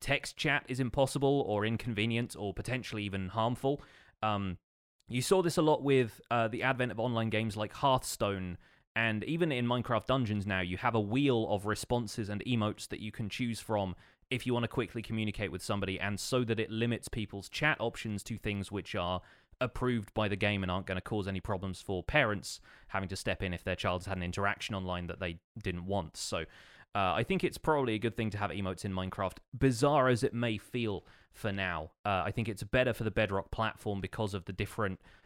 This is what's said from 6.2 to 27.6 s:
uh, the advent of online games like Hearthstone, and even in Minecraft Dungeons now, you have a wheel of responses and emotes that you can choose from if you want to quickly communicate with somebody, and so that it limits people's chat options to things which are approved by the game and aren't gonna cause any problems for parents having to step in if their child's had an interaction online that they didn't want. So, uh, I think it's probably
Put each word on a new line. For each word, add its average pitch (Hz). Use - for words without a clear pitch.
uh, 117
the 113
advent 127
of 110
online 113
games 107
like 107
Hearthstone, 101
and 110
even 165
in 123
Minecraft 120
Dungeons 107
now, 95
you 90
have 117
a 110
wheel 117
of 104
responses 107
and 101
emotes 110
that -
you 107
can 107
choose 117
from 101
if 123
you 123
want 120
to 107
quickly 120
communicate 107
with 87
somebody, 95
and 98
so 127
that 113
it 107
limits 113
people's 101
chat 151
options 110
to 117
things 101
which 98
are 90
approved 123
by 107
the 101
game 101
and 90
aren't 92
gonna 92
cause 104
any 95
problems 95
for 90
parents 113
having 95
to 95
step -
in 90
if -
their 92
child's 90
had 95
an 90
interaction 101
online 90
that 85
they 87
didn't 87
want. 95
So, 90
uh, 95
I 110
think 185
it's -
probably 135